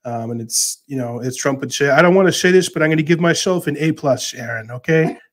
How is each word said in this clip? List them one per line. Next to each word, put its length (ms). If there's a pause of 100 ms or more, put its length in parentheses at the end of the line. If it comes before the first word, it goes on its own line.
Um, 260
and 100
it's, 460
you 100
know, 220
it's 180
Trump 240
would 120
say, 160
"I 120
don't 140
wanna 160
say 200
this, 180
but 120
I'm 100
gonna 100
give 180
myself 480
an 100
A 140
plus, 420
Aaron, 380
okay? 460 (160)